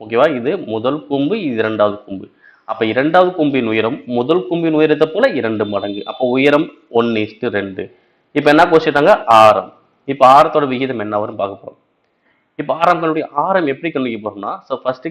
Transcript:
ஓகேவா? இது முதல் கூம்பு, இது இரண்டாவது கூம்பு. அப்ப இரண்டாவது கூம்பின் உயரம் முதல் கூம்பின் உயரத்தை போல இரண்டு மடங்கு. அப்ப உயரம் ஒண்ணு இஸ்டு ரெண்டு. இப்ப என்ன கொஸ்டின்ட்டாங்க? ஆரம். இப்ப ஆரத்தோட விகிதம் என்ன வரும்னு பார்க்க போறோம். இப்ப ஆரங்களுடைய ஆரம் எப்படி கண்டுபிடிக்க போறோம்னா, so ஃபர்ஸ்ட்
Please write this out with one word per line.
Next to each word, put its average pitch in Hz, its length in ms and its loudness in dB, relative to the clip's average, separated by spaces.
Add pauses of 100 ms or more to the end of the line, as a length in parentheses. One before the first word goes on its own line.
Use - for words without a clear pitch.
ஓகேவா? 120 360 0
இது 127 220 -4
முதல் 120 480 -6
கூம்பு, 147 360 -2
இது 139 120 -4
இரண்டாவது 107 500 -2
கூம்பு. 95 240 -14 (360)
அப்ப 113 220 -4
இரண்டாவது 160 500 2
கூம்பின் 139 300 0
உயரம் 110 400 -2
முதல் 127 440 -2
கூம்பின் 165 220 -2
உயரத்தை 151 360 2
போல 214 200 0
இரண்டு 113 380 -2
மடங்கு. 101 380 -6
அப்ப - 220 -6
உயரம் 143 440 2 (240)
ஒண்ணு 117 320 0
இஸ்டு - 200 -10
ரெண்டு. 98 480 -6 (380)
இப்ப 147 180 2
என்ன 156 140 6
கொஸ்டின்ட்டாங்க? 160 600 2
ஆரம். 110 480 6 (320)
இப்ப 135 380 6
ஆரத்தோட 151 240 0
விகிதம் 127 320 -4
என்ன 107 200 -4
வரும்னு 110 160 -6
பார்க்க 101 320 -8
போறோம். - 120 -18 (800)
இப்ப 151 180 -6
ஆரங்களுடைய 165 580 0
ஆரம் 170 340 0
எப்படி 139 260 -4
கண்டுபிடிக்க 113 380 -6
போறோம்னா, 104 300 -10
so 131 180 -8
ஃபர்ஸ்ட் 131 320 -6